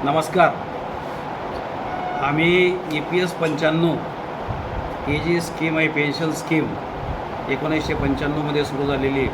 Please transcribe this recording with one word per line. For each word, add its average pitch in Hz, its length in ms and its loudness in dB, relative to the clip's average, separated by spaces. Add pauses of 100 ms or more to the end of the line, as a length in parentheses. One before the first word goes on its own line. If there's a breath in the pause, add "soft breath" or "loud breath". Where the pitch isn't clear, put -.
नमस्कार. 156 440 4 (1800)
आम्ही 175 540 4 (140)
ईपीएस 170 380 0
पंच्याण्णव, 160 640 2 (1120)
ही 147 100 0
जी 170 220 2
स्कीम 160 380 0
आहे, 160 100 4
पेन्शन 151 440 0
स्कीम, 147 420 0 (760)
एकोणीसशे 151 460 0
पंच्याण्णवमध्ये 147 680 0
सुरू 139 220 -2
झालेली 135 480 2